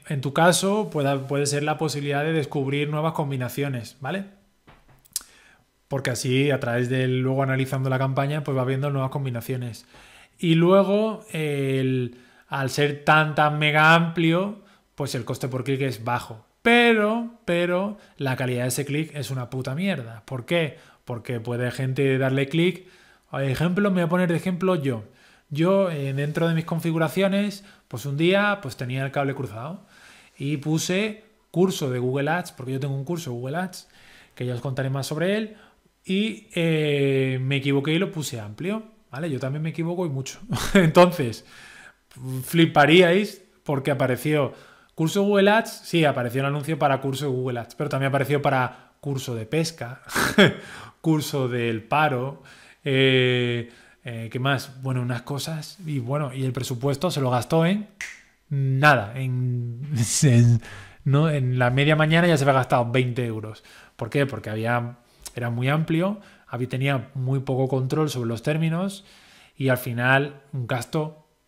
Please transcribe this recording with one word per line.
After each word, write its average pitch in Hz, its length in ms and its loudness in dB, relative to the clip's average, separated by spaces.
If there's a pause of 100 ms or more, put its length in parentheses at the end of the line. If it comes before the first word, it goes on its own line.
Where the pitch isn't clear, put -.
en 143 120 -4
tu 135 120 -4
caso, 180 580 2
pueda, 139 360 -2
puede 143 200 -2
ser 143 160 -2
la 151 160 -2
posibilidad 143 440 -2
de 160 100 -2
descubrir 143 560 -2
nuevas 156 260 -2
combinaciones, 135 840 -4
¿vale? 175 240 -6 (1600)
Porque 135 220 -2
así, 131 400 0
a 131 100 0
través 120 300 0
de 131 180 0
luego 131 340 0
analizando 135 460 -2
la 131 100 0
campaña, 139 460 -2
pues 139 120 -2
va 127 80 0
viendo 135 260 -2
nuevas 135 200 -2
combinaciones. 123 760 -6 (520)
Y 165 160 4
luego, 196 800 4
el, 135 840 -2 (300)
al 135 200 -2
ser 143 360 0
tan, 151 300 4
tan 151 240 2
mega 151 360 6
amplio, 170 680 2 (320)
pues 139 200 -6
el 117 100 -4
coste 131 240 -6
por 123 160 -6
clic 131 160 -2
es 117 240 -4
bajo. 120 440 -6 (200)
Pero, 233 800 4
pero 180 500 0 (220)
la 131 180 -2
calidad 127 280 -2
de 127 40 0
ese 139 160 -4
clic 151 300 -4
es 139 160 -8
una 127 180 -6
puta 131 260 -6
mierda. 135 520 -6
¿Por 127 180 -8
qué? 165 320 -2 (300)
Porque 120 340 -8
puede 120 300 -4
gente 131 480 0
darle 135 300 0
clic. 175 380 0 (440)
Por 135 120 -4
ejemplo, 170 480 0
me 180 120 2
voy - 0 -
a 165 80 0
poner 180 180 2
de 170 80 2
ejemplo 185 380 0
yo. 131 300 -2 (460)
Yo, 180 400 2
eh, 139 220 -4
dentro 151 340 -2
de 165 80 2
mis 160 120 -2
configuraciones, 175 1000 -2 (240)
pues 120 160 -12
un 143 140 -4
día, 196 420 2
pues 131 160 -10
tenía 131 280 -6
el 135 80 -6
cable 139 220 -2
cruzado 127 520 -10 (500)
y 143 220 -4
puse 180 640 -2 (260)
curso 165 400 0
de 127 80 -2
Google 135 300 -2
Ads, 170 240 -4
porque 127 200 -10
yo 135 80 -4
tengo 139 140 -4
un 139 100 -6
curso 160 260 -6
de 120 60 -6
Google 131 200 -6
Ads, 185 320 -8 (460)
que 123 100 -8
ya 123 100 -4
os 117 60 -6
contaré 135 300 -4
más 139 160 -4
sobre 180 320 -2
él, 214 180 -8 (480)
y, 202 500 -2
eh, 143 840 2
me 131 160 -2
equivoqué 139 380 0
y 165 40 2
lo 190 140 -2
puse 127 280 -8
amplio, 160 420 -8 (280)
¿vale? 151 200 -6
Yo 127 100 -4
también 139 220 -4
me 160 80 -4
equivoco 170 340 -4
y 160 60 -2
mucho. 131 280 -8 (200)
<laughs> - 160 -2
Entonces, 170 720 6 (1000)
fliparíais 170 960 4 (220)
porque 139 260 -2
apareció 131 600 0 (460)
curso 165 240 0
Google 202 260 4
Ads, 226 360 0
sí, 170 200 2
apareció 123 360 0
el 139 80 0
anuncio 147 280 -4
para 135 240 2
curso 135 260 -4
de 135 40 -2
Google 127 300 -4
Ads, - 160 -14
pero 147 120 -4
también 135 200 0
apareció 143 340 0
para 131 580 -2
curso 131 360 -6
de 110 100 -8
pesca, 151 560 -4 (340)
<laughs> - 640 2
curso 147 460 0
del 117 380 -2
paro, 143 580 0 (400)
eh, 127 880 2 (320)
eh, 113 260 -10
¿qué 123 120 -6
más? 131 420 -2
Bueno, 131 180 -2
unas 123 220 -4
cosas, 151 640 -8
y 143 140 -4
bueno, 131 340 -4
y 135 80 -6
el 131 100 -2
presupuesto 135 600 -4
se 147 80 -2
lo 127 100 0
gastó 160 340 2
en 202 220 0 (640)
nada, 135 640 4
en, 127 680 -4 (220)
<laughs> - 200 0
en, 117 360 8 (440)
¿no? 147 260 4
En 127 300 0
la 123 100 4
media 143 240 4
mañana 160 320 4
ya 170 100 6
se 135 60 2
había 139 120 6
gastado 123 360 2
veinte 123 340 0
euros. 110 380 -8 (320)
¿Por 113 160 -8
qué? 143 160 2
Porque 107 240 -8
había, 117 460 -2 (400)
era 120 120 -4
muy 120 200 -2
amplio, 165 520 0 (280)
había, 123 200 -6
tenía 135 460 -2
muy 131 240 -2
poco 131 300 0
control 143 420 0
sobre 120 180 -4
los 117 140 -4
términos, 160 640 -2 (520)
y 131 120 0
al 127 100 4
final 131 640 0 (100)
un 127 140 -6
gasto 151 600 -6 (200)